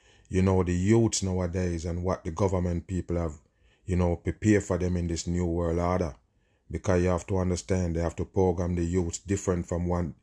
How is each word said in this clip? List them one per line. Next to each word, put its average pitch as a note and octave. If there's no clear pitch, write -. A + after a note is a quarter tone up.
you F#2
know, F#2
the F2
youths G#2+
nowadays F2+
and F2
what F2+
the F2
government F2+
people F2
have, E2
you F2+
know, F2
prepared G2+
for F#2
them F2+
in F2
this E2
new F2
world E2+
order. F2
Because F2
you F2+
have F2
to F#2+
understand, F#2
they E2+
have E2+
to F2+
program F2+
the F2
youths E2+
different F#2
from F2
one, F2